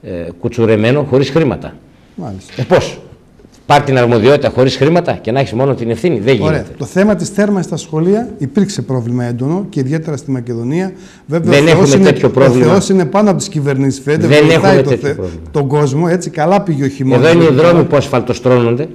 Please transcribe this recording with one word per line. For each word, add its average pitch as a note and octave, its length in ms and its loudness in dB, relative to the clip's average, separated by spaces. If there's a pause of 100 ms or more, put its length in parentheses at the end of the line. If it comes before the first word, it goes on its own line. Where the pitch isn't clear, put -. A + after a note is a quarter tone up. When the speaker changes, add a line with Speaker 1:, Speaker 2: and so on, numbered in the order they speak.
Speaker 1:
ε, G2+ 80 -16 (300)
κουτσουρεμένο, A#2 600 0
χωρίς C#3 280 0
χρήματα. F#2+ 440 -2 (420)
Speaker 2:
Μάλιστα. G#2 360 -14 (100)
Speaker 1:
Ε, - 20 -2
πώς; - 360 0 (720)
Πάρ' C#3+ 120 4
την C#3 160 0
αρμοδιότητα A#2+ 500 2
χωρίς B2+ 280 0
χρήματα D#3+ 360 0
και G2+ 200 -8
να C3+ 80 -2
έχεις C3+ 120 -4
μόνο C3 220 0
την A#2 160 -6
ευθύνη. B2 300 -2
Δεν A#2 200 0
Speaker 2:
Ωραία. D#3 160 0
Speaker 1:
γίνεται. - 220 -8
Speaker 2:
Το C#3+ 60 -8
θέμα G3+ 300 0
της E3+ 140 -6
θέρμανσης G#3 380 -2
στα E3 100 -8
σχολεία F#3 520 -2 (100)
υπήρξε D3+ 440 -2
πρόβλημα A#2+ 420 -4
έντονο C3+ 440 -4
και D3 120 -6
ιδιαίτερα D#3 360 -4
στη - 140 -12
Μακεδονία. B2+ 640 -4 (340)
Βέβαια, D#3 260 0
Speaker 1:
Δεν C#3+ 100 4
Speaker 2:
ο D#3+ 40 4
Θεός D#3 140 4 (100)
Speaker 1:
έχουμε C3+ 120 4
Speaker 2:
είναι, F#3 100 4
Speaker 1:
τέτοιο B2 160 0
Speaker 2:
ο - 20 2
Speaker 1:
πρόβλημα. B2+ 420 4
Speaker 2:
Θεός G3 160 2
είναι F#3+ 160 2
πάνω G3+ 260 0
από E3 80 0
τις - 100 -8
κυβερνήσεις, C#3 540 -2
φαίνεται, D3+ 240 0
Speaker 1:
Δεν C#3+ 200 4
Speaker 2:
βοηθάει E3 100 4
Speaker 1:
έχουμε C#3 260 4
Speaker 2:
το C#3 60 0
Speaker 1:
τέτοιο A2+ 200 -2
Speaker 2:
θε-, G2+ 60 -2
Speaker 1:
πρόβλημα. F2 360 -10
Speaker 2:
τον C#3+ 180 -2
κόσμο, D3 420 0
έτσι, F3 200 -2
καλά F3 320 0
πήγε C#3+ 220 -2
ο C3+ 40 0
χειμώνας, C3 380 0
Speaker 1:
Εδώ E3 80 6
είναι E3+ 100 4
οι D#3+ 60 4
Speaker 2:
λοιπόν. C#3 140 4
Speaker 1:
δρόμοι E3+ 200 4
που D3 120 0
ασφαλτοστρώνονται. B2 1000 0